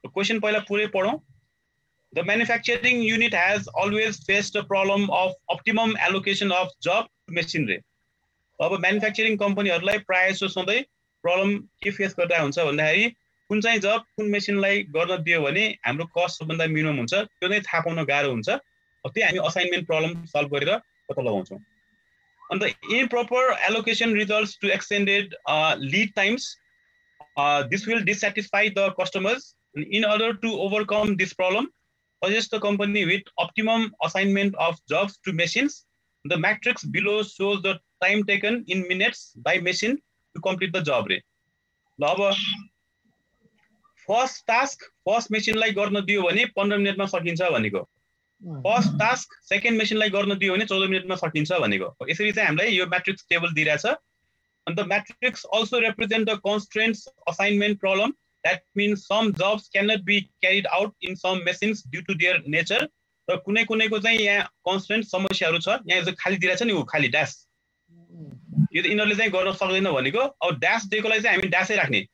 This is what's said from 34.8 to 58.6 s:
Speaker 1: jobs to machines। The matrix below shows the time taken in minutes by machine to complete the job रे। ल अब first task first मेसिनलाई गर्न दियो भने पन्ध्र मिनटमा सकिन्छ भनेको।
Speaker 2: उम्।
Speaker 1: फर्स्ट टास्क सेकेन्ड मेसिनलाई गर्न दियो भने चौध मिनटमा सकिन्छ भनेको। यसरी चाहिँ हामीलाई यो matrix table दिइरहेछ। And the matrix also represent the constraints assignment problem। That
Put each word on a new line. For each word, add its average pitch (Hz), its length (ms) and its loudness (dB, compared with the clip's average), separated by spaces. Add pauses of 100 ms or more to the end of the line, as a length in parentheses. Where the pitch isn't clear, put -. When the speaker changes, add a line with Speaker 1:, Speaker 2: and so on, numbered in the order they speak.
Speaker 1:
jobs 196 320 -2
to 190 80 -4
machines। 175 420 0 (500)
The 165 120 0
matrix 208 480 -2
below 202 380 -2
shows 202 380 -2
the 190 120 0 (320)
time 208 180 2
taken 208 440 0
in 185 200 -2
minutes 190 480 -2
by 151 240 0
machine 185 380 -2 (380)
to 165 120 -8
complete 185 300 -2
the 175 140 -2
job 107 200 0
रे। 90 80 0 (800)
ल 143 60 0
अब 196 260 2 (1800)
first 240 400 0
task 247 360 0
first 226 480 -2
मेसिनलाई 220 400 0
गर्न 202 340 0
दियो 196 180 2
भने 185 220 2
पन्ध्र 202 320 0
मिनटमा 196 280 0
सकिन्छ 170 360 -2
भनेको। 110 380 0
Speaker 2:
उम्। - 840 -16
Speaker 1:
फर्स्ट 202 280 2
टास्क 214 540 0
सेकेन्ड 220 340 0
मेसिनलाई 214 320 2
गर्न 196 280 0
दियो 190 160 2
भने 214 120 0
चौध 190 240 0
मिनटमा 185 260 -2
सकिन्छ 156 360 -2
भनेको। 101 440 0 (140)
यसरी 202 220 0
चाहिँ 202 160 2
हामीलाई 175 240 2
यो 180 160 2
matrix 180 420 -2
table 170 240 2
दिइरहेछ। 151 320 2 (840)
And 170 100 -4
the 208 120 0
matrix 208 560 -4
also 226 340 0
represent 220 460 0
the 220 160 -2
constraints 214 680 -2 (220)
assignment 202 520 2
problem। 190 320 2 (300)
That 180 200 0 (120)